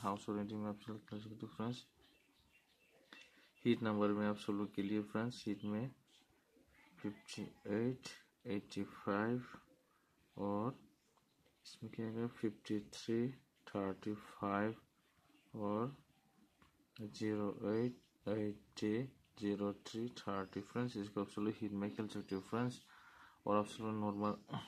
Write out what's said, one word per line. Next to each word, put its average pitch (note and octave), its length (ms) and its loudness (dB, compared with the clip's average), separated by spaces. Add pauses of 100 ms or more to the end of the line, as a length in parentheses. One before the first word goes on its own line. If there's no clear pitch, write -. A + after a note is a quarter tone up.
house G2+ 260 0
और G#2 100 0
रेटिंग G#2+ 240 -2
में G#2+ 60 -2
आप G#2 180 -4
सब A2 240 -8
कर G#2 80 -6
सकते A2 280 -10
हो A2 100 -12
friends। A#2+ 280 -2 (1800)
Heat A#2+ 180 6
number G#2 300 4
में G#2 160 4
आप G#2 180 0
सब G#2+ 60 2
लोग G2+ 220 0
के G2+ 80 0
लिए G#2 280 2
friends, A#2 360 -2
heat G#2 180 -2
में A2 260 0 (1120)
फिफ्टी - 400 -6 (320)
एट, B2 340 2 (400)
एटी G2+ 360 -2
फ़ाइव A2 600 2 (920)
और G#2 420 0 (880)
इसमें - 260 -10
क्या A2+ 140 -2
आएगा, A2+ 200 0 (140)
फिफ्टी G#2+ 400 0 (140)
थ्री, A#2 340 2 (380)
थर्टी G2+ 480 0
फ़ाइव G#2 640 0 (840)
और A2 340 0 (1000)
ज़ीरो G#2+ 520 0 (220)
एट, A#2+ 260 2 (320)
एटी, G#2+ 760 0 (380)
ज़ीरो G2+ 320 2 (140)
थ्री, A#2 220 -2 (100)
थर्टी G2 440 -2
फ्रेंड्स। B2 340 -2
इसको G#2 240 -2
आप G2+ 80 0
सब G#2 140 -4
लोग G#2 180 2
heat G#2 120 -2
में G2+ 180 0
खेल G#2+ 180 -2
सकते G2+ 260 -4
हो F#2+ 60 2
फ्रेंड्स। B2 400 0 (640)
और G#2 100 6
आप G#2 100 6
सब - 180 -6
लोग A2 100 0
normal, G#2 420 2 (320)